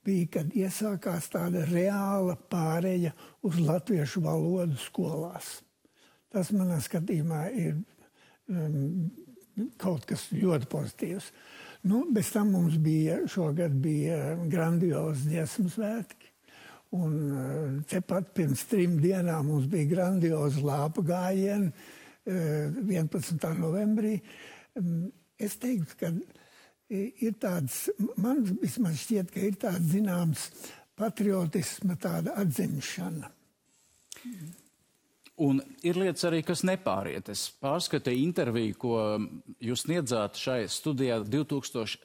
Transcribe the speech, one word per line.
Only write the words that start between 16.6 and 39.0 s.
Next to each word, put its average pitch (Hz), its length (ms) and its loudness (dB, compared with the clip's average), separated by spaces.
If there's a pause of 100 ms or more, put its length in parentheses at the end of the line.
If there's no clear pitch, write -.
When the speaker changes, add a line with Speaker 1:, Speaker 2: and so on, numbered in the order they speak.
Speaker 1:
Un, 156 300 0
uh, 139 680 -2
tepat 185 480 -2
pirms 143 320 2
trim 175 320 4
dienām 170 480 2
mums 147 240 2
bija 156 240 2
grandiozi 165 680 2
lāpu 147 440 0
gājieni, 190 640 2
uh, 156 1120 -4
vienpadsmitā 165 720 0
novembrī. 208 640 2 (580)
Um, 175 380 -2 (260)
es 214 160 -4
teiktu, 233 460 -2
ka, 170 100 -2 (800)
i-, 202 220 -2 (140)
ir 226 140 -2
tāds, 175 460 -2 (340)
man 254 220 2 (180)
vismaz 170 420 0
šķiet, 190 300 0
ka 190 120 -2
ir 196 160 0
tāds 175 320 0
zināms 175 560 2 (500)
patriotisma 190 1000 0
tāda 170 380 -2
atzimšana. 170 920 -2 (2250)
Speaker 2:
Un 135 140 6 (240)
ir 175 160 2
lietas 185 300 0
arī, 160 180 2
kas 175 160 0
nepāriet. 107 720 0
Es - 160 -6 (120)
pārskatīju 139 600 0
interviju, 120 560 0
ko 117 200 0 (600)